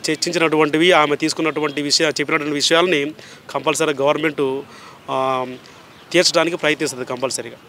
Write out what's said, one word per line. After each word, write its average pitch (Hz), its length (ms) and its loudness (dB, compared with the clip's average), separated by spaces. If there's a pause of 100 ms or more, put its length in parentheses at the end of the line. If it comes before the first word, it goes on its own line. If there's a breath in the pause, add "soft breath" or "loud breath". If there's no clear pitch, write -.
(120)
చర్చించినటువంటివి, 156 800 2
ఆమె 151 240 4
తీసుకున్నటువంటి 151 640 -2
విషయ-, 147 260 2
చెప్పినటువంటి 147 460 -2
విషయాలని 156 580 2 (380 loud breath)
కంపల్సరీ 151 440 0
గవర్నమెంట్, 143 680 0 (480 loud breath)
ఆ, 131 360 -2 (680 loud breath)
తీర్చడానికి 175 440 2
ప్రయత్నిస్తుంది 151 480 -2
కంపల్సరీగా. 123 520 -6 (120)